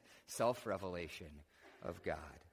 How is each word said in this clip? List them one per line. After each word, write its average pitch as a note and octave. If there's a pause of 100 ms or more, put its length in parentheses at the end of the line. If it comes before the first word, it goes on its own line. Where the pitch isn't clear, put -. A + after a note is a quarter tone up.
(260)
self-revelation F2+ (400)
of F2
God. D#2+ (360)